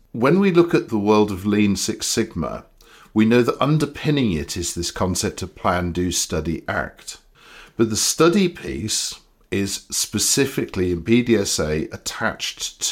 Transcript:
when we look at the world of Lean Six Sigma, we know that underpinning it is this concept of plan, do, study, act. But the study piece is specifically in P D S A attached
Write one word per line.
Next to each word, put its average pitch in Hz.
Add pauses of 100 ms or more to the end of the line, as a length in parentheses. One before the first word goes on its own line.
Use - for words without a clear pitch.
(120)
when 139
we 196
look 170
at -
the 110
world 104
of 95
Lean 101
Six -
Sigma, 69 (480)
we 107
know 120
that -
underpinning 143
it 76
is 87
this 85
concept 92
of 87
plan, 90
do, 90
study, 82
act. - (580)
But 110
the 107
study 175
piece - (300)
is 98
specifically 104
in 87
P 117
D 117
S -
A 78
attached - (100)